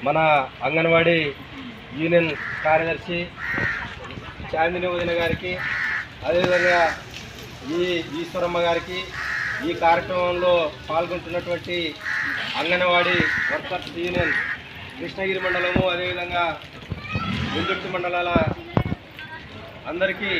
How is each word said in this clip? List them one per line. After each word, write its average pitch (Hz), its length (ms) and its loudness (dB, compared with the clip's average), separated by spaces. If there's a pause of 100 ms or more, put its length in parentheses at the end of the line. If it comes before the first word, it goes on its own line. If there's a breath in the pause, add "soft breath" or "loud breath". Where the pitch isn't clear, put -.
మన 147 120 4 (500)
అంగన్వాడీ 165 480 6 (840)
యూనియన్ 165 280 6 (360)
కార్యదర్శి 160 520 2 (1300)
చాందిని 175 400 0
వదిన 175 260 0
గారికి, 180 340 0 (760)
అదేవిధంగా 175 520 6 (1000)
ఈ 175 40 2 (380)
ఈశ్వరమ్మ 175 480 -2
గారికి, 170 320 0 (680)
ఈ 175 60 0 (100)
కార్యక్రమంలో 180 680 4 (360)
పాల్గొంటున్నటువంటి 175 880 -2 (840)
అంగన్వాడీ 175 560 4 (340)
వర్కర్స్ 180 400 -4 (140)
యూనియన్ 175 280 0 (640)
కృష్ణగిరి 190 460 -2
మండలము, 180 380 2 (100)
అదేవిధంగా 175 520 0 (1120)
వెల్దుర్తి - 400 -2
మండలాల 175 340 0 (1600)
అందరికీ 190 480 -2